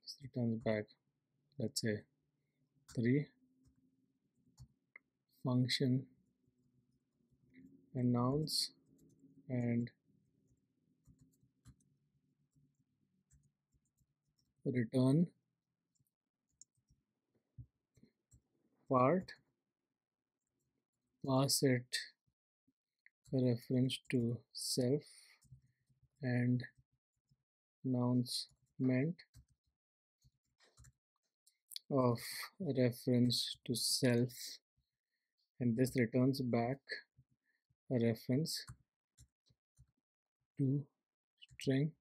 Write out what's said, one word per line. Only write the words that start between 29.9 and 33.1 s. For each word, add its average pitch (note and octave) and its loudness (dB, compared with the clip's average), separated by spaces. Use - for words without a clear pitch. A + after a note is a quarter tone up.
of B2+ 2
reference B2 0